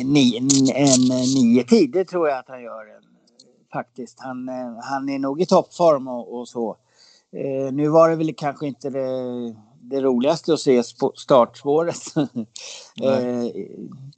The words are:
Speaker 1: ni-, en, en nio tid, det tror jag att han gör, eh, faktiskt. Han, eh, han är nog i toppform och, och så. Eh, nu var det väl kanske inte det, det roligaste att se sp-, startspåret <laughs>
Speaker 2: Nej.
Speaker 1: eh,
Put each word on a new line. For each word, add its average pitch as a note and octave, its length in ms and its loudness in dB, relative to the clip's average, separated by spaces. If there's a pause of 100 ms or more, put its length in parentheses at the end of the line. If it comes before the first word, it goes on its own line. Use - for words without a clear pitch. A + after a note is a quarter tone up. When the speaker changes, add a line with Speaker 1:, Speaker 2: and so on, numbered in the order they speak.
(140)
Speaker 1:
ni-, C3 240 4
en, B2+ 120 -2 (280)
en B2+ 580 2
nio A#2+ 300 4
tid, F3+ 280 4
det F#3 120 0
tror E3+ 240 -2
jag C3+ 100 -2
att B2+ 100 -18
han B2+ 140 -16
gör, A2 180 -14
eh, G#2+ 220 -20 (720)
faktiskt. B2+ 480 -12
Han, B2+ 280 -10
eh, B2+ 60 -8 (300)
han C3+ 240 -6
är C#3 100 -4
nog C#3 240 -4
i F3 40 -2
toppform D#3 600 2
och, A#2+ 300 -10
och A#2+ 100 -12
så. A2 280 -6 (600)
Eh, C3+ 360 -6
nu D3 160 0
var D#3+ 220 6
det E3 60 -2
väl D#3+ 180 -4
kanske D3 320 -6
inte C3+ 240 -8
det, C3 180 -4 (720)
det C3 200 -6
roligaste C3+ 520 0
att C#3+ 80 0
se B2+ 200 4
sp-, - 360 -4
startspåret C#3+ 880 2
<laughs> - 120 -10 (800)
Speaker 2:
Nej. B2 500 -2
Speaker 1:
eh, G2+ 200 -10 (500)